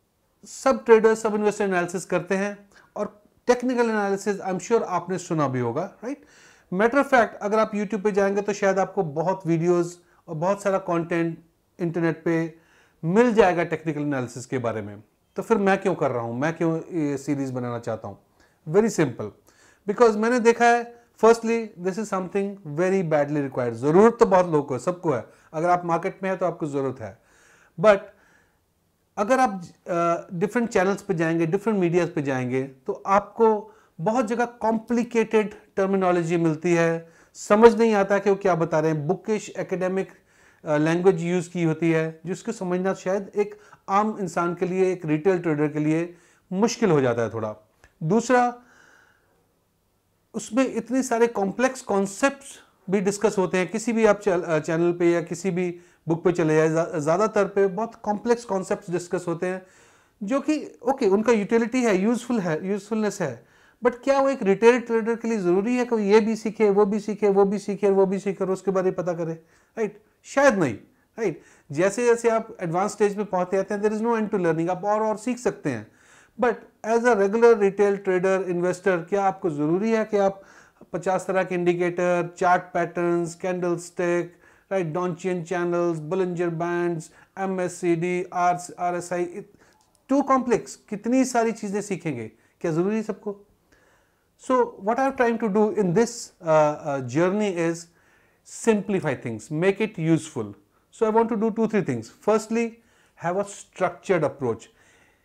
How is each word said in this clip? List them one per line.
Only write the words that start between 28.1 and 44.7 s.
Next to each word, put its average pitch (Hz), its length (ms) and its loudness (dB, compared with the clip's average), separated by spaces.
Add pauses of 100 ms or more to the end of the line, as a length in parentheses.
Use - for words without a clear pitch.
अगर 220 220 2
आप, 202 220 0 (260)
अ, 170 380 0 (120)
डिफरेंट 214 300 0
चैनल्स 190 340 2
पे 196 120 -4
जाएंगे, 165 320 0
डिफरेंट 196 320 0
मीडियाज़ 175 320 2
पे 165 120 -2
जाएंगे, 131 400 -2
तो - 440 -8
आपको 208 680 2 (260)
बहुत 220 260 0
जगह 233 180 0
कॉम्प्लिकेटेड 226 1120 0 (220)
टर्मिनोलॉजी 180 600 2
मिलती 165 360 2
है, 165 360 0 (260)
समझ 220 440 4
नहीं 226 160 2
आता 202 240 0
कि 196 120 0
वो 196 60 2
क्या 190 180 0
बता 165 260 -2
रहे 160 100 0
हैं, 151 160 -4
बुकिश 196 520 -4
एकेडमिक, 185 500 -4 (560)
अ, 156 120 0
लैंग्वेज 165 460 2
यूज़ 175 280 -2
की 175 120 -4
होती 160 280 0
है, 160 360 -2
जिसको 190 260 -8
समझना 185 420 -4
शायद 190 420 -6
एक 202 220 -4 (300)
आम 208 320 0
इंसान 175 340 -2
के 185 120 -4
लिए, 185 260 0